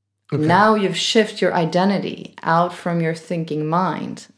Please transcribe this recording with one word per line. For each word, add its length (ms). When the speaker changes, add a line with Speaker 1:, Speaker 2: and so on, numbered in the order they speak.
Speaker 1:
Okay. 100
Speaker 2:
Now 300
you've 240
shifted 440
your 120
identity 880
out 320
from 260
your 140
thinking 540
mind 580